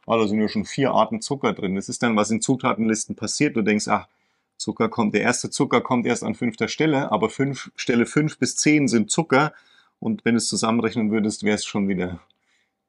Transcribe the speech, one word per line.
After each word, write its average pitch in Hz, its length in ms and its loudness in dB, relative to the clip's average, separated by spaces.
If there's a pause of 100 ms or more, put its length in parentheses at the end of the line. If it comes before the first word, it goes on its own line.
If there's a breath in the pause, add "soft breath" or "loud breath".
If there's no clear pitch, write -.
ah, 113 100 2
da 110 100 4
sind 104 140 0
ja 107 80 2
schon 101 160 -2
vier 127 280 0
Arten 107 280 2
Zucker 139 320 -2
drin. 92 220 -4
Das 98 160 -6
ist - 120 -6
dann, 117 140 2
was 104 140 2
in 113 100 0
Zutatenlisten 110 720 0
passiert. 143 420 -2
Du 117 40 2
denkst, 104 280 0
ach, 104 180 0 (500)
Zucker 110 320 -2
kommt, 107 240 0
der 104 80 2
erste 107 300 0
Zucker 120 320 0
kommt 120 240 -2
erst 117 180 0
an 113 100 -2
fünfter 113 340 -2
Stelle, 147 440 0
aber 104 160 2
fünf, 139 480 -4
Stelle 117 300 2
fünf 151 320 -2
bis - 180 -2
zehn 151 320 4
sind 107 220 2
Zucker. 147 420 2 (480 soft breath)
Und 113 240 -4
wenn 117 80 4
du 117 60 4
es 110 100 0
zusammenrechnen 110 640 0
würdest, 107 340 0
wär's 104 220 0
schon 101 220 -2
wieder 90 320 -4 (680)